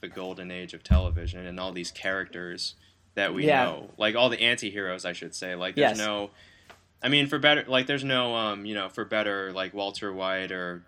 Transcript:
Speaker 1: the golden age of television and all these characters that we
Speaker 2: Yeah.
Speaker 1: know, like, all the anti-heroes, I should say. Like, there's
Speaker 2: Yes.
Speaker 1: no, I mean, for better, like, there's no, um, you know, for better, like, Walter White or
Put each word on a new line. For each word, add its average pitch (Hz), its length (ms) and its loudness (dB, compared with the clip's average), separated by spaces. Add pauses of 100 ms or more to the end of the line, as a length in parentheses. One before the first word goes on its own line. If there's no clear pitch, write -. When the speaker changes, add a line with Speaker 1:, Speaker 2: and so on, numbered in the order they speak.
Speaker 1:
the 95 60 -10
golden 92 420 -10
age 90 240 -10
of 85 100 -16
television 90 640 0
and 90 140 -10
all 92 120 -6
these 90 200 -8
characters 90 840 -6 (420)
that 98 180 2
we 147 140 2
Speaker 2:
Yeah. 139 180 6
Speaker 1:
know, 82 320 -6
like, 107 180 2
all 120 140 8
the 117 100 -2
anti-heroes, 101 640 0
I 90 100 -4
should 87 220 -10
say. 90 200 -6
Like, 92 180 -4
there's 123 240 4
Speaker 2:
Yes. 107 80 0
Speaker 1:
no, 104 240 -2 (720)
I 123 80 2
mean, 143 160 6
for 143 140 0
better, 147 280 6
like, 127 200 2
there's 139 160 0
no, 127 320 2
um, 107 320 -2
you 107 80 -4
know, 95 140 -4
for 113 160 -6
better, 98 460 0
like, 95 220 -4
Walter 98 400 -4
White 95 380 -2
or 87 360 -6